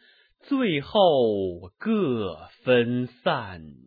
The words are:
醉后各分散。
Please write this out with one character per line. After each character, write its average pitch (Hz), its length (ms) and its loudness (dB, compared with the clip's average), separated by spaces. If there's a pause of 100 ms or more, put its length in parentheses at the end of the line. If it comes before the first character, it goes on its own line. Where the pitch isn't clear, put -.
(400)
醉 214 420 -2
后 - 180 0 (800)
各 120 720 -4 (120)
分 123 440 2
散。 107 560 -6 (240)